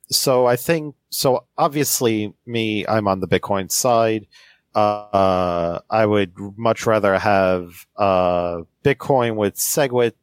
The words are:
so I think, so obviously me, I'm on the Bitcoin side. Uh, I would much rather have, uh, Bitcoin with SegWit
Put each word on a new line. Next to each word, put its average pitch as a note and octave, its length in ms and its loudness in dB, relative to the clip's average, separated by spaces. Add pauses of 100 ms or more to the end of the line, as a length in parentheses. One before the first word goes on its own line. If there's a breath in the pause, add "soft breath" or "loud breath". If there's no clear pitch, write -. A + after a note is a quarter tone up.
(100)
so B2+ 360 2
I B2 100 2
think, D3+ 380 -4 (160)
so - 340 0 (140)
obviously B2+ 760 0 (140)
me, A2 400 -4
I'm G#2+ 220 0
on F#2+ 120 0
the F2+ 80 -6
Bitcoin F#2+ 420 -2
side. A2+ 560 0 (480 soft breath)
Uh, F#2+ 1040 0 (100)
I A2 160 2
would G2+ 280 0 (240)
much A2+ 300 -2
rather G2+ 320 2
have, F#2 680 0 (100)
uh, F2+ 640 0 (220)
Bitcoin B2 520 0
with G#2 200 0
SegWit B2 560 0 (100)